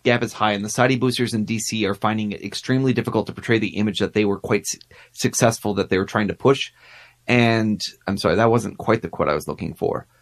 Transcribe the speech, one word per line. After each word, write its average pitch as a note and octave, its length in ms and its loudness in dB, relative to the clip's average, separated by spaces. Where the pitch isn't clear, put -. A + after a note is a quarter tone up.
gap A#2+ 180 4
is A2+ 100 -2
high, G#2+ 200 0
and G2+ 120 -2
the G#2 60 -4
Saudi C3 260 4
boosters A#2+ 380 0
in A2 100 0
D A#2 140 -2
C G#2+ 300 -2
are G2 80 -2
finding G#2+ 360 -2
it - 120 -10
extremely C3 500 0
difficult A2 340 0
to - 60 -8
portray - 240 0
the G2+ 200 -4
image G#2 200 0
that F#2+ 160 -2
they G#2+ 120 2
were G2 140 -2
quite - 280 -2
su-, - 100 -8
successful - 600 0
that F#2+ 160 -2
they F#2+ 80 2
were F#2+ 80 0
trying G#2+ 220 0
to F2 80 -4
push." - 360 0
And A2+ 540 2
I'm G2 120 -2
sorry, F2+ 180 2
that A2+ 160 4
wasn't A2+ 260 0
quite A2+ 240 0
the E2+ 80 -6
quote D#2 180 -2
I D2 60 2
was D2 140 -4
looking - 260 -6
for, - 320 -4